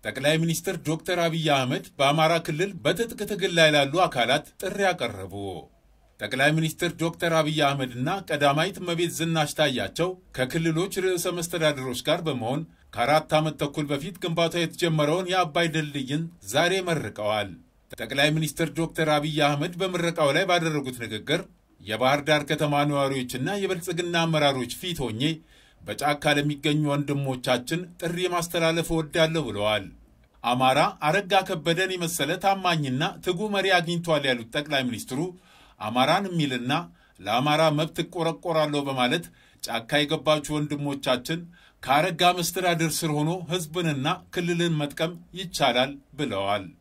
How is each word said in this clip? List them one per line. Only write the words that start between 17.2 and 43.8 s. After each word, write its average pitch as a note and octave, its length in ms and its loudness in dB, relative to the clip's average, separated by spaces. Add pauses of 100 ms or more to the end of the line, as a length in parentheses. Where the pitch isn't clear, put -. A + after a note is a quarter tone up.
ጠቅላይ C3 400 0
ሚኒስትር D#3 420 -2
ዶክተር D#3+ 380 0
አብይ D3+ 300 0
አህመድ D3 360 0
በምረቃው E3+ 540 0
ላይ F3 140 2
ባደረጉት D#3 540 0
ንግግር A2+ 440 -4 (380)
«የባህር B2+ 420 2
ዳር D3 220 2
ከተማ D3 400 0
ነዋሪዎችና C#3 680 -2
የብልጽግና F3 640 -4
አመራሮች D3 560 2
ፊት F3 240 -8
ሆኜ A2+ 220 -4 (600)
በጫካ D3 520 0
ለሚገኙ D3 540 0
ወንድሞቻችን C#3 960 -2 (120)
ጥሪ E3+ 220 -4 (120)
ማስተላለፍ E3+ 600 0
እወዳለሁ» D#3+ 560 2
ብለዋል። G#2 400 0 (580)
«አማራ C3 360 4 (220)
አረጋ F3+ 400 2
ከበደን F#3 500 0
የመሰለ E3 460 -2
ታማኝና E3+ 640 0 (160)
ትጉ F3+ 200 -2 (100)
መሪ G3 220 0
አግኝቷል» E3+ 540 2
ያሉት A#2+ 260 -2
ጠቅላይ D3 320 -2
ሚኒስትሩ B2 360 -6 (600)
«አማራን C3+ 460 2
የሚልና C#3+ 480 -2 (460)
ለአማራ C3 420 2 (100)
መብት D#3 280 -2
እቆረቆራለሁ» D#3+ 840 0
በማለት C3 420 0 (380)
ጫካ A2+ 320 -6
የገባችሁ D3+ 580 2
ወንድሞቻችን C#3+ 880 -2 (440)
ከአረጋ D#3 380 2 (120)
መስተዳድር E3+ 580 0
ስር D#3+ 200 -2
ሆኖ D3+ 200 2 (140)
ህዝብንና D#3+ 640 -2 (240)